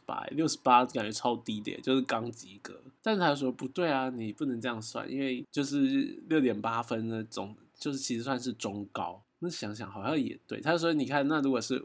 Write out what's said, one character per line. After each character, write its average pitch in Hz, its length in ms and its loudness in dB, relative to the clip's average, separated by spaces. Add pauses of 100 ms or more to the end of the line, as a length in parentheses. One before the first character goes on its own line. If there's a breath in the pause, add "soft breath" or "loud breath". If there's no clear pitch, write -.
八， - 260 -6
六 156 160 2
十 - 160 0
八 123 200 10
感 127 220 -2
觉 107 60 -4
超 120 260 0
低 107 240 -4
的 104 100 -6
耶， - 100 -6
就 131 140 2
是 131 60 4
刚 120 300 -2
及 - 320 -16
格。” - 180 -14 (200)
但 220 140 2
是 185 60 2
他 156 120 6
说 135 200 0
，“不 131 160 -6
对 175 200 2
啊， 131 200 2
你 113 240 -4
不 - 100 -6
能 123 160 -2
这 120 80 -4
样 113 140 -2
算， 113 280 -6
因 135 80 -4
为 131 320 -2
就 143 140 0
是 135 640 2
六 156 140 6
点 110 200 4
八 113 220 0
分 113 240 -2
呢， 110 220 -2
总， 104 260 -6 (240)
就 143 140 -2
是 135 40 -4
其 123 200 -2
实 117 60 -4
算 131 140 -2
是 123 140 -4
中 104 400 -6
高。” 92 320 -6 (160)
那 175 100 -4
想 107 240 -6
想 107 160 -10
好 98 140 -10
像 147 160 0
也 - 260 -4
对， 113 140 -8
他 165 180 2
说 165 140 2
，“你 147 140 2
看， 139 240 0
那 156 100 2
如 135 100 2
果 123 120 2
是 123 240 -2